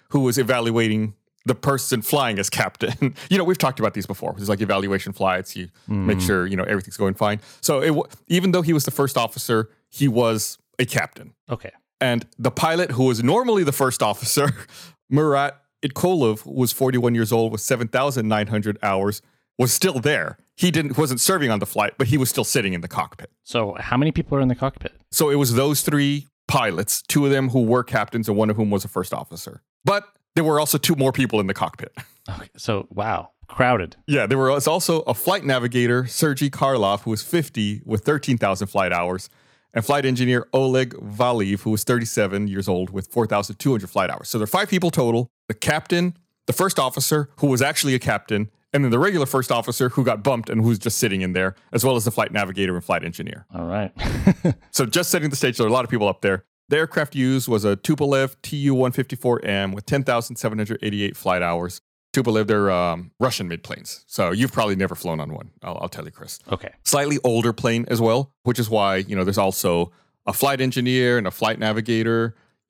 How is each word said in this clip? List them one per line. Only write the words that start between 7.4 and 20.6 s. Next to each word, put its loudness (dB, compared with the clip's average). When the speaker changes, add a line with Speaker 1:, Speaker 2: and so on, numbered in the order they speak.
Speaker 1:
So 0
it 2
w-, 0
even 2
though 2
he 2
was 2
the -4
first -2
officer, -2
he 0
was 0
a 0
captain. -4
Speaker 2:
Okay. -8
Speaker 1:
And 0
the 0
pilot, 0
who 2
was 2
normally 2
the 2
first 0
officer, 0
<laughs> -20
Murat 2
Itkolov, 2
who -16
was 0
forty-one 2
years 0
old 2
with -6
seven -2
thousand 0
nine 0
hundred -2
hours, 0
was 2
still 2
there. -2
He 2